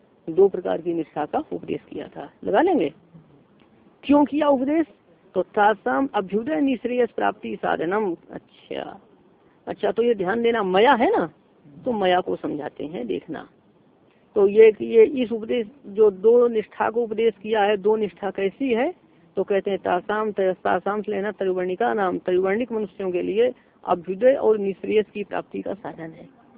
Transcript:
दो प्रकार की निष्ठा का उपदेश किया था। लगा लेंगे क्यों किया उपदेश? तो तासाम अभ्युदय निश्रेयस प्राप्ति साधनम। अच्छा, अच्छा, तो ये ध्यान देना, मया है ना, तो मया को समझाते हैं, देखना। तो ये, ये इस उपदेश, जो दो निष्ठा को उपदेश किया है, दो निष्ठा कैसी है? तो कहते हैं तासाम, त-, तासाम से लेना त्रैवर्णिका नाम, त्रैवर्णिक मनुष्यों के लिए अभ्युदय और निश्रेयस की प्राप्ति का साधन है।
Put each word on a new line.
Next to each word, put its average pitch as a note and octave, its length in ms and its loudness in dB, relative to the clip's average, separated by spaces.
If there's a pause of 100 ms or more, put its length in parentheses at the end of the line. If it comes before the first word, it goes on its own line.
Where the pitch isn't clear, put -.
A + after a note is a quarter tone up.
(300)
दो F3+ 180 6
प्रकार F#3 340 -2
की E3+ 120 -4
निष्ठा D#3 320 -6
का C#4 180 -4 (100)
उपदेश D#3+ 360 -8
किया - 180 -12
था। D3+ 240 -16 (120)
लगा F#3+ 180 2
लेंगे C4+ 320 2 (1080)
क्यों C#4+ 220 4
किया D4 220 -2
उपदेश? C#4+ 380 0 (480)
तो F#3 80 -2
तासाम A3+ 720 0
अभ्युदय A3 480 -2
निश्रेयस B3 500 0
प्राप्ति G3+ 440 -4
साधनम। E3+ 600 -2 (160)
अच्छा, - 680 -14 (680)
अच्छा, G3 240 -4
तो A3+ 120 0
ये A#3+ 120 2
ध्यान G3 260 -2
देना, A#3 220 0
मया G3 300 4
है D#4+ 240 2
ना, F3 120 -2 (560)
तो B3+ 60 -4
मया F#3 300 2
को F3+ 140 -4
समझाते D3+ 500 -8
हैं, A#3+ 220 -10
देखना। - 420 -10 (840)
तो G3+ 120 4
ये, A3 340 8
ये A3+ 240 6
इस B3+ 260 -2
उपदेश, A3+ 360 -4 (180)
जो G3+ 260 4
दो A3+ 360 4
निष्ठा A3 420 -2
को A3+ 140 -2
उपदेश A3 300 -2 (100)
किया G#3+ 200 0
है, G#3 140 2
दो G#3 180 2
निष्ठा G3+ 360 -4
कैसी G3 420 -4
है? C4+ 220 -2 (400)
तो F#3+ 80 -2
कहते G3 280 -2
हैं F#3 80 -4
तासाम, G#3 520 -2
त-, G3+ 80 -8
तासाम G3 640 -2
से G#3 100 -8
लेना G3+ 200 -4
त्रैवर्णिका F#3 640 -2
नाम, F#3 240 -2
त्रैवर्णिक F#3+ 540 -2
मनुष्यों G3+ 400 -6
के F3 100 -2
लिए G#3+ 320 0 (320)
अभ्युदय F#3+ 480 2
और A3 240 2
निश्रेयस G3+ 560 -2
की G#3 100 -8
प्राप्ति F3+ 380 -8
का F#3 120 -6
साधन D#3+ 380 -14
है। - 180 -20 (280)